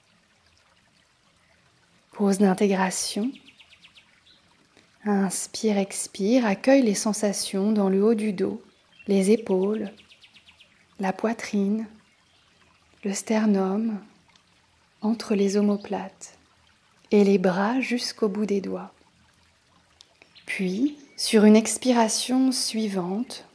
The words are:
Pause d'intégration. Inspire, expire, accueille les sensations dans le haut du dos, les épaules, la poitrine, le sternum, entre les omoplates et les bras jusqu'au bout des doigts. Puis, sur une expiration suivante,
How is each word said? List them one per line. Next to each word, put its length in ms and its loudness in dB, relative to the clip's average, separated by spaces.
Pause 280 0
d'intégration. 920 0
Inspire, 720 -2
expire, 680 -2
accueille 380 4
les 100 2
sensations 800 -2
dans 180 2
le 140 2
haut 100 4
du 200 -2
dos, 280 -4
les 240 2
épaules, 580 0
la 120 -2
poitrine, 760 -4
le 100 -4
sternum, 840 0
entre 320 -2
les 240 0
omoplates 800 -4
et 140 6
les 160 4
bras 400 0
jusqu'au 500 -4
bout 160 -4
des 160 -2
doigts. 320 -10
Puis, 540 -4
sur 280 4
une 100 10
expiration 960 2
suivante, 1040 -4